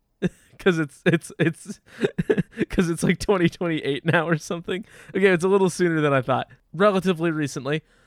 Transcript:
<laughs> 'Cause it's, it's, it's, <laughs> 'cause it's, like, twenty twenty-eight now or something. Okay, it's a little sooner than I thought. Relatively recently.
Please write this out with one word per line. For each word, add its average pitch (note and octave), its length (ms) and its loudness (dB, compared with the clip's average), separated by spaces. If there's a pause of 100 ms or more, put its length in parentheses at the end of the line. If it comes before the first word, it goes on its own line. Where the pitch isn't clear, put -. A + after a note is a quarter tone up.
(200)
<laughs> F#3 80 -2 (300)
'Cause F3 200 2
it's, D3+ 280 -6
it's, E3+ 320 0
it's, E3+ 420 -4 (380)
<laughs> - 500 -2
'cause F3 220 -2
it's, E3 120 -4
like, F3+ 160 0
twenty F#3 300 0
twenty-eight D#3 560 -4
now E3 240 0
or E3 100 2
something. F3+ 460 -6 (300)
Okay, F#3+ 140 4
it's F3+ 160 2
a F#3+ 40 2
little F#3+ 220 4
sooner E3 300 0
than D3 120 2
I C3+ 80 2
thought. B2 280 -2 (260)
Relatively F3 560 2
recently. D3+ 520 -4 (240)